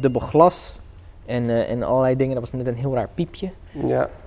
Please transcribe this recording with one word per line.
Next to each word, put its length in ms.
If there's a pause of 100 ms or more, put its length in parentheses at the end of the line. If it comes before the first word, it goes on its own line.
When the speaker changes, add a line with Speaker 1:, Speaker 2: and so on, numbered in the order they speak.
Speaker 1:
dubbel 200
glas 580 (460)
en, 240
eh, 220
en 120
allerlei 320
dingen. 180
Dat 100
was 100
net 140
een 80
heel 180
raar 220
piepje. 340 (220)
Speaker 2:
Ja, 380 (180)